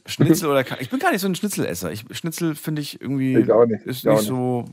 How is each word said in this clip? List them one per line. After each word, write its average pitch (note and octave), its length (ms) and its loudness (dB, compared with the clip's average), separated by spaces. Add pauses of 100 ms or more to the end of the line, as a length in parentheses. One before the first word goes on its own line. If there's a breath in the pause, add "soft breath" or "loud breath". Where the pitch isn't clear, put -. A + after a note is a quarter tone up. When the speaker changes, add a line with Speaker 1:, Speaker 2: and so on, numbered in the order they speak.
Speaker 1:
Schnitzel D#3+ 440 2
oder C#3 140 4
kein, C3+ 160 -8
ich C3 100 -8
bin C4 100 -4
gar F#4 120 0
nicht G3+ 100 -2
so G3 60 -2
ein F#3 80 0
Schnitzelesser. F2+ 560 -4
Ich, A2 200 -10
Schnitzel E3 440 -4
finde D3+ 260 -6
ich - 200 -10
irgendwie C3 400 2
Speaker 2:
Ich G2+ 100 4
auch A2 140 8
nicht. G#2+ 200 -2
Speaker 1:
ist B2 140 -8
Speaker 2:
Ich A#2+ 80 -2
auch A2 60 6
Speaker 1:
nicht G#2+ 80 4
Speaker 2:
nicht. G#2+ 80 -2
Speaker 1:
so, B2+ 440 -2